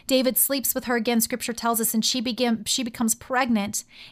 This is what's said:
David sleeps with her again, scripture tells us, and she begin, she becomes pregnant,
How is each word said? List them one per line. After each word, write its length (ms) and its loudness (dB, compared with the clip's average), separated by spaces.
David 320 4
sleeps 360 0
with 100 -2
her 120 0
again, 240 2
scripture 320 -2
tells 260 0
us, 140 0
and 100 2
she 200 0
begin, 420 0
she 180 -2
becomes 320 -2
pregnant, 680 0